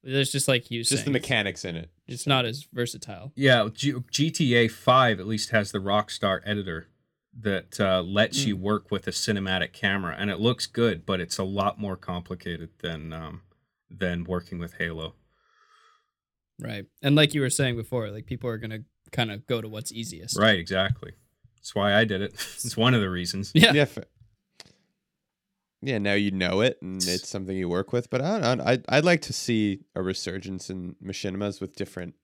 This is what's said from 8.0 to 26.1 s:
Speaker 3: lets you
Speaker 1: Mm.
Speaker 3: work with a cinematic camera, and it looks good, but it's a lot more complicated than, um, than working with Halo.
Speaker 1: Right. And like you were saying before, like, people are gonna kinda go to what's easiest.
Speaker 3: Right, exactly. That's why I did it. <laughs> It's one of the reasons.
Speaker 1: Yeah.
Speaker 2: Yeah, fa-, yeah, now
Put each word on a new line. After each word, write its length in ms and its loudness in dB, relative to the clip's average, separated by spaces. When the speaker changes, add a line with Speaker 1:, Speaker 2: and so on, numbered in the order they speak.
Speaker 3:
lets 440 0
you 100 0
Speaker 1:
Mm. 60 -8
Speaker 3:
work 300 -2
with 160 -4
a 40 -4
cinematic 600 -2
camera, 440 -2
and 120 -2
it 100 -4
looks 280 2
good, 380 0
but 140 -2
it's 200 -6
a 40 -2
lot 360 0
more 180 -6
complicated 720 -8
than, 320 -8
um, 300 -12
than 360 -2
working 340 -4
with 140 -8
Halo. 420 -6
Speaker 1:
Right. 260 -10
And 140 4
like 180 6
you 80 0
were 80 0
saying 260 0
before, 340 -6
like, 160 -12
people 240 -6
are 80 -6
gonna 260 -10
kinda 280 0
go 220 -2
to 80 -10
what's 220 -10
easiest. 460 -8
Speaker 3:
Right, 220 6
exactly. 540 -2
That's 200 -16
why 200 4
I 100 8
did 160 -2
it. 120 -6
<laughs> 320 -10
It's 120 -6
one 160 6
of 80 4
the 80 2
reasons. 460 -4
Speaker 1:
Yeah. 180 8
Speaker 2:
Yeah, 120 6
fa-, 200 -12
yeah, 180 -2
now 140 0